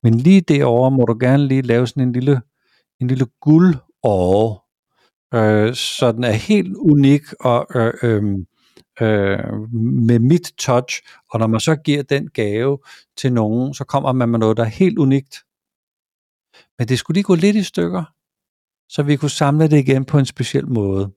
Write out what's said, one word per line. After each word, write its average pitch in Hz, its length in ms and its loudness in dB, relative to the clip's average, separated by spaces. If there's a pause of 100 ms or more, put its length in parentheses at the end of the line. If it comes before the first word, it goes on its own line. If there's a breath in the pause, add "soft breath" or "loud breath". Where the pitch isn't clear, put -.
Men 113 140 2
lige 180 240 6
derovre 131 500 2
må 127 140 2
du 113 160 -2
gerne 139 260 2
lige 135 140 0
lave 120 260 0
sådan 135 160 -4
en 127 100 0
lille, 127 280 0 (580)
en 127 80 -4
lille 131 180 0 (160)
guldåre, 110 1200 0 (720)
øh, 110 420 0
så - 360 -2
den 113 120 -4
er 117 80 0
helt 185 440 -2
unik 143 460 4 (180)
og, 123 360 -2
øh, 117 180 0 (100)
øhm, 104 440 -2 (540 soft breath)
øh, 107 720 -2 (340)
med 117 120 4
mit 160 380 0
touch." 127 440 -2 (300 soft breath)
Og 113 80 -4
når 113 80 0
man 110 120 0
så 160 160 0
giver 143 280 -4
den 143 260 -4
gave 113 500 -2 (380 loud breath)
til 127 160 -2
nogen, 120 400 -2
så 139 120 -12
kommer 135 260 -2
man 123 180 0
med 117 100 0
noget, 110 180 2
der 117 60 0
er 113 40 -2 (160)
helt 185 140 0
unikt. 135 380 0 (1400 soft breath)
Men 120 100 -4
det 123 120 -2
skulle - 160 -6
lige 196 80 0
gå 190 120 2
lidt 196 200 2
i 208 80 0
stykker, 175 400 -6 (840)
så - 140 -4
vi 143 140 2
kunne 147 120 -2 (140)
samle 151 260 2
det 151 100 4
igen 135 260 0
på - 120 0
en 135 80 4
speciel - 420 -6
måde. 98 500 -2